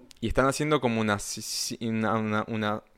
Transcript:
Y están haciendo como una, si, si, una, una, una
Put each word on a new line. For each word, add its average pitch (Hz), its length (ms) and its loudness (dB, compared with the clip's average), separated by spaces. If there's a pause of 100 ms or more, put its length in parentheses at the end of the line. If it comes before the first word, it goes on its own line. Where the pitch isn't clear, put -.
(200)
Y 110 80 -2
están 131 180 4
haciendo 151 360 2
como 117 180 2
una, 104 180 2
si, - 220 -8
si, - 380 -6 (100)
una, 110 260 2
una, 107 340 0
una 107 340 -2 (160)